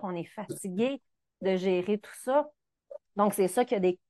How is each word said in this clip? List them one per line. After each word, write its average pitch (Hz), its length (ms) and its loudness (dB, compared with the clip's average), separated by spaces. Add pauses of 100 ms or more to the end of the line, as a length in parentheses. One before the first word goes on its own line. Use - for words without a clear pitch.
On 180 100 -6
est 170 100 -6
fatigué 214 800 -6 (380)
de 190 160 0
gérer 185 420 0
tout - 240 -18
ça. 294 260 0 (680)
Donc, 202 180 4
c'est 190 140 4
ça 247 160 2
qui 247 100 0
a 202 60 2
des 180 180 2 (120)